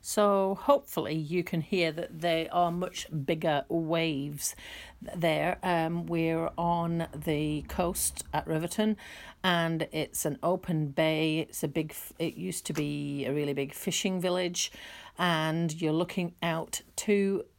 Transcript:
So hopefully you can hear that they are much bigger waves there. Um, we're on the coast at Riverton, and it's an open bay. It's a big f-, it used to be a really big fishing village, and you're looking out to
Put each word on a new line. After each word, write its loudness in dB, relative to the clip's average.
So 4
hopefully 2
you 0
can -2
hear 0
that -8
they 2
are 4
much -4
bigger 2
waves 0
there. 0
Um, 0
we're 0
on 0
the 0
coast -2
at -2
Riverton, 0
and 2
it's -4
an 0
open 0
bay. 2
It's -4
a 0
big -2
f-, -12
it -2
used -6
to -4
be -2
a 0
really 0
big -2
fishing -2
village, 0
and 2
you're 2
looking 0
out -2
to 2